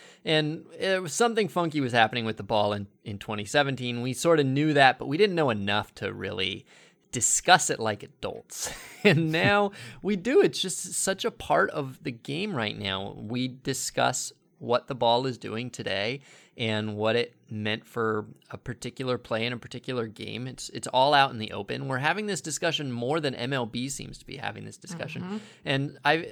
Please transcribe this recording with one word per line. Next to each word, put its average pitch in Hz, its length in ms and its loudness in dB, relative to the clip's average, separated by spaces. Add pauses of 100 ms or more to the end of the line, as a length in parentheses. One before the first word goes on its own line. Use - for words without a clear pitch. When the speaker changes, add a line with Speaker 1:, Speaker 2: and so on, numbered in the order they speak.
(260)
Speaker 1:
And 156 400 0 (120)
it 190 240 0
was, 165 120 -8
something 226 340 2
funky 160 320 0
was 123 140 0
happening 113 320 4
with 110 120 -2
the 107 60 -8
ball 104 300 2
in, 101 140 -6 (180)
in 104 120 -8
twenty 104 280 -6
seventeen. 127 580 0
We 127 100 -2
sort 165 280 4
of 139 40 4
knew 143 280 2
that, 135 260 8
but - 80 -8
we 151 100 -2
didn't 202 200 4
know 147 120 4
enough 104 460 0
to 101 180 -6
really 98 520 -4 (480)
discuss - 560 4
it 139 100 -2
like 110 240 -2
adults. - 760 -10
<laughs> - 40 -14 (220)
And 160 280 6
now 196 400 4 (300)
we 196 160 0
do. 254 240 4
It's - 180 4
just 180 340 -6
such 190 300 -2
a 233 80 -2
part 170 380 2
of 135 340 -8
the 151 80 -6
game 156 420 -6
right 107 240 -2
now. 98 380 -4
We 123 320 -4
discuss 131 840 -2 (260)
what 120 280 0
the 135 80 -6
ball 120 300 4
is 123 120 -4
doing 113 320 -8
today 107 500 -4 (380)
and 107 400 -2
what 110 180 2
it 120 180 0 (160)
meant 107 380 -4
for 110 380 -2 (260)
a - 60 -12
particular 123 600 -6
play 113 280 -2
in 123 80 -2
a 120 40 -8
particular 120 500 -6
game. 107 380 -8
It's, 127 260 -12
it's 123 160 -8
all 135 260 4
out 135 180 6
in 123 60 -8
the 110 160 -6
open. 123 340 -6
We're 131 120 0
having 175 260 0
this 202 160 -4
discussion 151 500 -2
more 123 300 -2
than 135 120 0
M 131 200 -4
L 123 120 0
B 120 220 -6
seems - 300 -10
to - 80 -20
be - 100 -12
having 104 300 -8
this 107 120 -16
discussion. - 440 -10
Speaker 2:
Mm-hmm. 190 160 -8 (260)
Speaker 1:
And 139 400 -2
I, 147 100 4 (180)